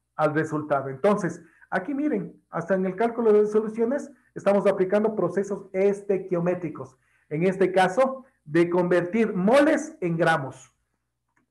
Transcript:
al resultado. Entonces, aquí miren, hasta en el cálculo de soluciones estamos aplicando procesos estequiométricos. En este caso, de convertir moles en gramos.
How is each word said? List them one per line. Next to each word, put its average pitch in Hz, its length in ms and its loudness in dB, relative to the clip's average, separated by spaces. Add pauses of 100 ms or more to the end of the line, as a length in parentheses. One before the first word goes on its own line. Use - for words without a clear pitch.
(180)
al 151 160 0
resultado. 147 560 -2
Entonces, 190 520 -2 (280)
aquí - 240 -4
miren, 254 420 -4 (140)
hasta 165 260 -4
en 190 100 0
el 185 120 -6
cálculo 233 340 0
de 208 160 4
soluciones 226 640 -2 (240)
estamos 196 320 0
aplicando 202 480 2
procesos 196 560 -4
estequiométricos. 180 1300 -2 (320)
En 151 140 -2
este 190 280 2
caso, 190 540 2 (180)
de 170 260 2
convertir 175 640 0
moles 269 680 2
en 170 160 -4
gramos. 160 580 -2 (760)